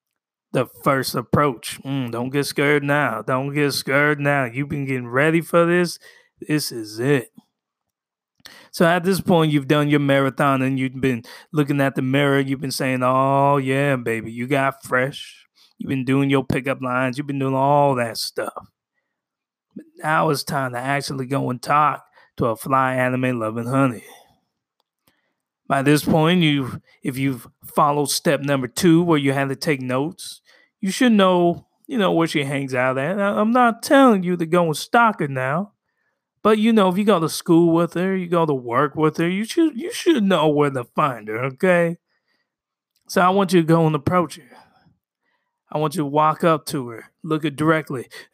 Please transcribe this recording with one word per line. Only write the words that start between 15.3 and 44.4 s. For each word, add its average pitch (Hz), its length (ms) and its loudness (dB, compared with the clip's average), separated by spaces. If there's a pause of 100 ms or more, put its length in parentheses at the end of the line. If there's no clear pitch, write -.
You've - 100 -12
been 135 160 -4
doing 135 240 2
your 135 160 2
pickup 131 380 -4
lines. 127 340 -2
You've 143 120 -8
been 139 100 -6
doing 135 160 -2
all 139 400 2
that 117 240 -4
stuff. - 480 -10 (1080)
But - 80 -18 (180)
now 160 280 0
it's 139 120 -2
time 131 300 -6
to 120 60 -8
actually 135 480 -6
go 135 240 -4
and 123 120 -8
talk 147 420 0 (320)
to 135 100 -2
a 110 100 -2
fly 131 380 0
anime 127 440 0
loving 113 280 -6
honey. 127 360 0 (1700)
By 139 140 0
this 147 220 2
point, 170 380 2
you've, 143 380 0 (240)
if 131 120 -6
you've 135 300 -4 (180)
followed 147 460 0
step 151 300 0
number 139 260 -2
two, 170 380 4
where 165 140 4
you 139 140 2
had 139 180 -2
to 135 60 -6
take 143 240 -4
notes, 131 600 -6 (400)
you 190 100 -4
should 240 220 2
know, 180 560 2 (180)
you 269 100 -8
know, 190 140 2
where 165 160 2
she 156 160 -2
hangs 139 320 -6
out 131 240 0
at. 151 180 -4
Now, 202 220 -2
I'm 214 140 0
not 240 300 2
telling 254 420 4
you 180 120 -2
to 170 100 -4
go 170 200 2
and 151 100 -2
stalk 233 440 2
her 156 80 -4
now, 135 460 -4 (680)
but, 220 160 4
you 220 140 4
know, 208 160 4
if 180 100 0
you 214 60 0
go 196 160 4
to 160 80 0
school 170 440 4
with 165 220 0
her, 190 220 -2
you 185 100 -6
go 170 200 2
to 151 80 0
work 131 420 -2
with 156 220 0
her, 170 100 0
you 190 160 -4
should, 302 340 -2
you 349 140 -8
should 302 320 0
know 165 240 2
where 147 220 2
to 131 140 -6
find 120 440 -4
her, 113 160 -4
okay? 170 540 0 (1080)
So - 140 -2
I 180 80 4
want 190 240 2
you 180 80 6
to 160 60 2
go 165 200 4
and 156 80 0
approach 160 420 -2
her. - 60 -20 (1300)